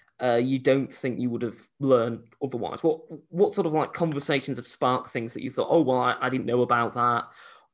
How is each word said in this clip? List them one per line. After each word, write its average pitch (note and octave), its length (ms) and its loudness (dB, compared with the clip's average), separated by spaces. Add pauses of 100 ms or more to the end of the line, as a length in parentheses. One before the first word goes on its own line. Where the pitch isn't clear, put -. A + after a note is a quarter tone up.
(240)
uh, A#2+ 140 4
you C3 200 2
don't C3+ 360 2
think B2+ 260 -6
you B2 100 -2
would A#2 120 -4
have A2+ 160 -6 (220)
learned A#2+ 440 2 (180)
otherwise? B2 400 -6
What, D#3+ 200 0 (280)
what G3+ 240 0
sort F#3 140 -2
of, D3+ 60 -2
like, D#3 200 0
conversations C#3+ 640 -2
have A#2 100 -12
sparked - 420 -2
things A#2 240 -8
that - 100 -10
you C3 80 -8
thought, - 180 -2
"Oh, E3 120 6
well, B2+ 180 2
I, B2 220 2
I C3 80 -2
didn't C3 160 -2
know B2 160 2
about A#2+ 320 2
that," A#2+ 320 0 (480)